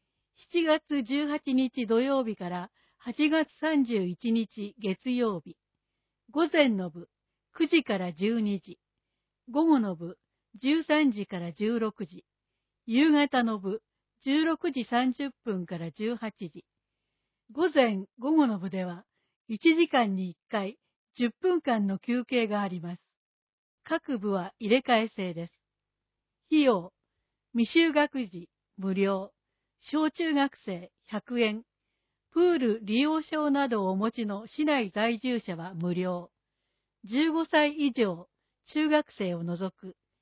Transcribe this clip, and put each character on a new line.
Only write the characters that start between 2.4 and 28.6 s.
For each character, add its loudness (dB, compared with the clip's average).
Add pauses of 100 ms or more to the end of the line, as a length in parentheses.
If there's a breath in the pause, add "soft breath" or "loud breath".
ら -8 (280)
八 -2
月 2 (120)
三 2
十 0
一 -4
日 -2
月 -4
曜 -2
日。 -20 (760)
午 0
前 6
の -2
部、 -18 (460)
九 2
時 4
か -2
ら -4
十 0
二 -2
時。 -20 (680)
午 0
後 6
の -2
部、 -12 (380)
十 0
三 4
時 -6
か -8
ら -6
十 -2
六 -4
時。 -18 (600)
夕 4
方 4
の -2
部、 -6 (400)
十 2
六 -2
時 -4
三 0
十 -6 (140)
分 -4
か -8
ら -8
十 -6
八 -10
時。 -20 (840)
午 0
前、 2 (140)
午 -2
後 6
の 0
部 -6
で -4
は、 -10 (420)
一 2
時 2
間 2
に -4
一 -12 (120)
回、 -4 (380)
十 0 (100)
分 2
間 0
の -2
休 -4
憩 0
が -2
あ -4
り -8
ま -10
す。 -20 (840)
各 -4
部 -4
は -4
入 -4
れ 6
替 0
え -10
制 -8
で -10
す。 -20 (960)
費 4
用、 2 (600)
未 4
就 0
学 0
児、 -14 (280)